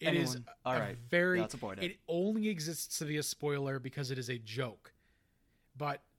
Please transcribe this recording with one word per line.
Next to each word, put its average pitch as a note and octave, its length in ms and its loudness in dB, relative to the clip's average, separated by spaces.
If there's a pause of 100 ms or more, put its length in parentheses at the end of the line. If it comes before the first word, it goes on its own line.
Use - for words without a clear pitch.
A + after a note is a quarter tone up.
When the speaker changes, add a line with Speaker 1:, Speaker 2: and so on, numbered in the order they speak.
Speaker 1:
it E3 160 4
is E3 200 4
Speaker 2:
anyone, A#2+ 100 -10 (180)
all B2+ 100 2
Speaker 1:
a A#2+ 60 4
Speaker 2:
right. G#2+ 180 -2 (100)
Speaker 1:
very, F3 300 6
Speaker 2:
Yeah, F3 40 4
let's - 120 -2
avoid G#2+ 240 -4
it. F#3+ 140 -2
Speaker 1:
it - 40 -20 (120)
only G#3+ 400 2
exists D#3+ 500 -4
to D#3+ 60 -4
be D3+ 120 0
a D3 60 2
spoiler C#3 560 0
because C3 320 -4
it C3 80 -2
is A#2+ 100 -4
a B2 100 -2
joke. A2+ 540 -6 (840)
But C#3+ 260 -2 (160)